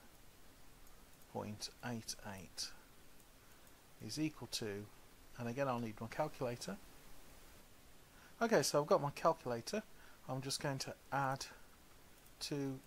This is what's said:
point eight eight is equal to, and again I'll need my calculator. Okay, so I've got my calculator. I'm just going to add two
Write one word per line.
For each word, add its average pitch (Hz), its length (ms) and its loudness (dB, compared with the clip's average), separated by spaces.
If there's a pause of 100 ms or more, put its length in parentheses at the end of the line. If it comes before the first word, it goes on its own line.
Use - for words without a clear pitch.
(1300)
point 107 380 -4 (160)
eight 120 300 -4 (200)
eight - 340 -6 (1300)
is 113 160 -2
equal 151 280 2
to, 104 380 0 (520)
and 120 100 0
again 135 200 4
I'll 123 120 4
need 110 220 -2
my 113 60 0
calculator. 151 680 0 (1600)
Okay, 220 220 10
so 147 180 8
I've 151 60 4
got 170 160 10
my 143 80 4
calculator. 143 720 4 (440)
I'm 135 140 0
just 135 220 0
going 139 160 4
to - 160 -4 (160)
add 135 340 4 (920)
two 139 480 0